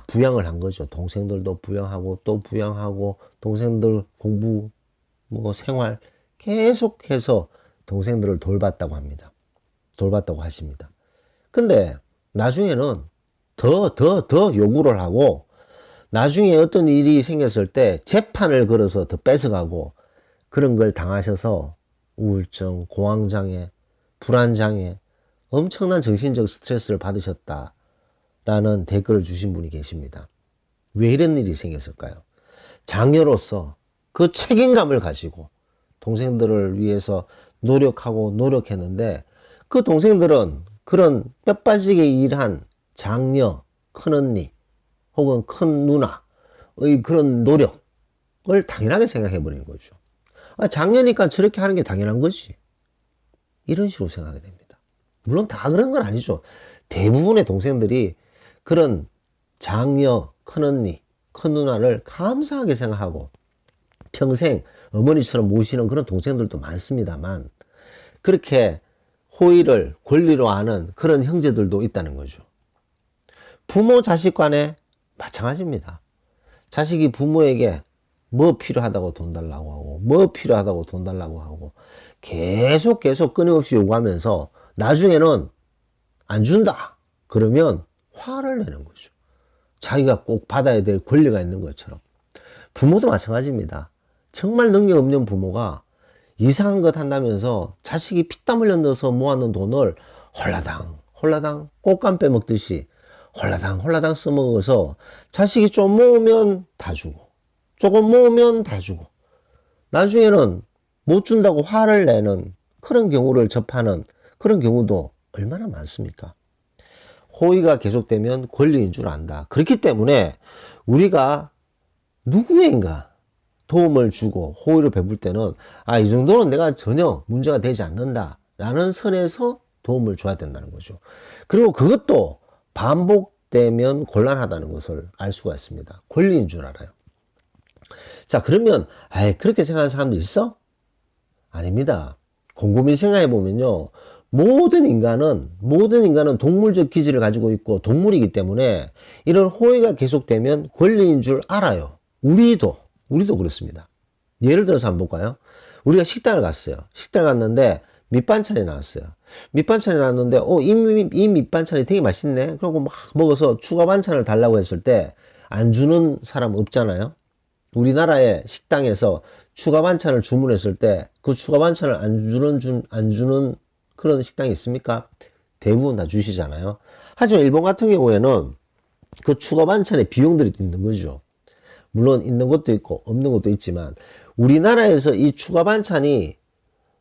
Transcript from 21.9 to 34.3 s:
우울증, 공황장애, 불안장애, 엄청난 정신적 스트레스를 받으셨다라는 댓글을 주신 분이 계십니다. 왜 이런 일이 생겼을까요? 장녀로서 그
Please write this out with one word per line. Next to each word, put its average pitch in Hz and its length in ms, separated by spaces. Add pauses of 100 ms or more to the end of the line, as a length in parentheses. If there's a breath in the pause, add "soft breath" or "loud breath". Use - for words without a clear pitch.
우울증, 92 720
공황장애, 98 840 (500)
불안장애, 107 760 (540)
엄청난 180 500
정신적 113 480
스트레스를 - 480
받으셨다라는 98 1900
댓글을 101 360
주신 90 300
분이 85 160
계십니다. 73 580 (640)
왜 117 200
이런 156 240
일이 101 160
생겼을까요? 80 720 (640 soft breath)
장녀로서 117 880 (360)
그 170 200